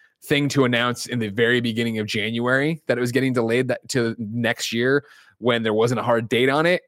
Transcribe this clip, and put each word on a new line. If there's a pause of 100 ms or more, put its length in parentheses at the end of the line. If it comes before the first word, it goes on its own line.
(220)
thing
to
announce
in
the
very
beginning
of
January
that
it
was
getting
delayed
that,
to
next
year (320)
when
there
wasn't
a
hard
date
on
it.